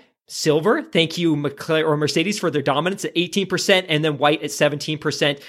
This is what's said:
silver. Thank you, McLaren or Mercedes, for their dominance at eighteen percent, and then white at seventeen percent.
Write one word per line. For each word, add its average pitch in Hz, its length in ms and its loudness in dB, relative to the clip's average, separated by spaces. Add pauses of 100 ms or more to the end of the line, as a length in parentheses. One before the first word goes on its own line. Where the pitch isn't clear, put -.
(280)
silver. 165 540 2
Thank - 360 0
you, 165 180 2
McLaren 147 500 -2
or 151 120 2
Mercedes, 165 420 0
for 175 100 0
their 143 120 -2
dominance 151 420 -2
at 156 140 -6
eighteen 175 300 0
percent, 185 420 2
and 151 140 2
then 151 140 0
white 147 240 2
at 147 80 -6
seventeen 147 480 -2
percent. 143 520 -2